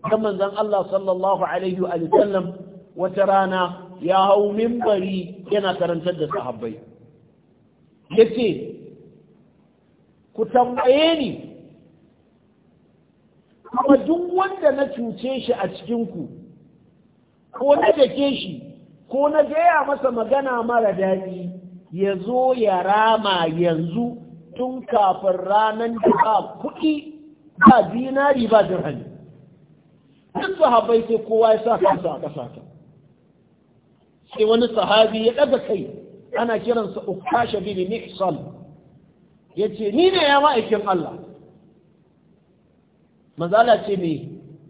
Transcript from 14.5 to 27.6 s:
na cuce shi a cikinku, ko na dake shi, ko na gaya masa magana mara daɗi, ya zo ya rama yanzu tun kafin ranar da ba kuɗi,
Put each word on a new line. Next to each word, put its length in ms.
na 140
cuce 600
shi 60
a 160
cikinku, 580
ko 240
na 160
dake 440
shi, 380
ko 200
na 160
gaya 420
masa 240
magana 560
mara 260
daɗi, 560
ya 260
zo 360
ya 280
rama 640
yanzu 720
tun 300
kafin 600
ranar 480
da 160
ba 360
kuɗi, 540